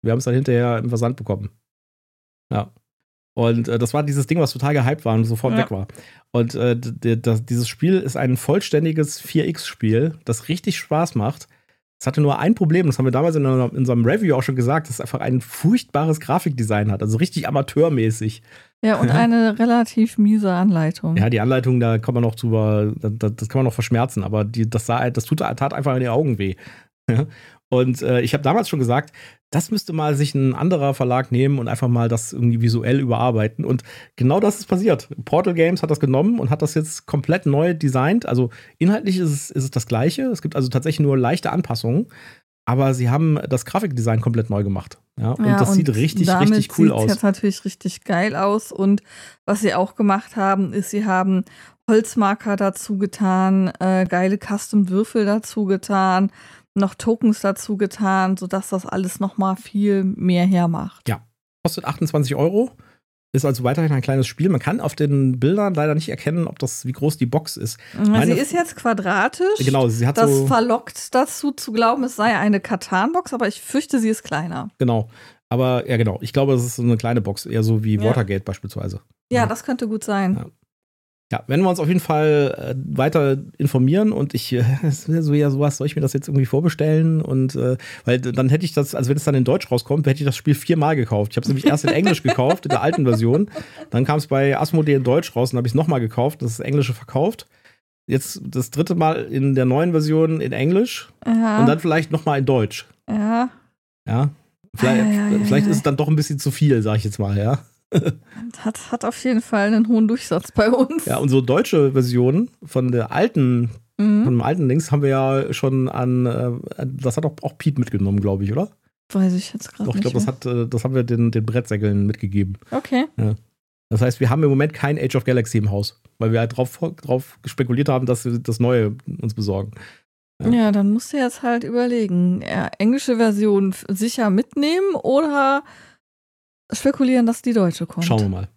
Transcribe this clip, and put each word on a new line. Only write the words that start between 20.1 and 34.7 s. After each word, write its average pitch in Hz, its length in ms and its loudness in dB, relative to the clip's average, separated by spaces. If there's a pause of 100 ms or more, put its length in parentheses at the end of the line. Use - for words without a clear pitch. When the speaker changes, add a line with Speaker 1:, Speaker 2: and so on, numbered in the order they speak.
Speaker 2:
miese 208 340 4
Anleitung. 170 680 0
Speaker 1:
Ja, 185 100 4
die 117 120 2
Anleitung, 127 380 2
da 113 200 2
kann 117 160 -2
man 120 80 2
noch 113 140 0
drüber, 107 640 0
da, 107 120 -4
da, 110 180 -2
das 110 220 -6
kann 135 80 0
man 131 80 2
noch 113 80 0
verschmerzen, 117 500 -2
aber 104 200 0
die, 110 240 -2
das 110 180 -4
sah, 123 240 0
das 120 160 -4
tut, 156 140 -2
tat 139 340 -2
einfach 139 200 -2
in 127 60 0
die 127 80 -2
Augen 123 300 0
weh. 95 180 -4 (500)
<laughs> 123 200 2 (460)
Und, 127 300 2
äh, 123 200 2
ich 120 120 -2
hab 147 80 -2
damals 180 260 0
schon 151 120 -4
gesagt, 123 320 0 (400)
das - 180 -2
müsste 202 220 -6
mal 151 240 0
sich 143 180 -2
ein 135 220 2
anderer 147 360 0
Verlag 127 380 0
nehmen 135 300 2
und 117 80 -4
einfach 127 180 -2
mal 120 220 2
das 113 240 -2
irgendwie 120 280 2
visuell 117 380 2
überarbeiten. 117 680 0
Und 131 180 -2 (340)
genau 139 240 4
das 202 180 2
ist - 80 -14
passiert. 185 420 0 (160)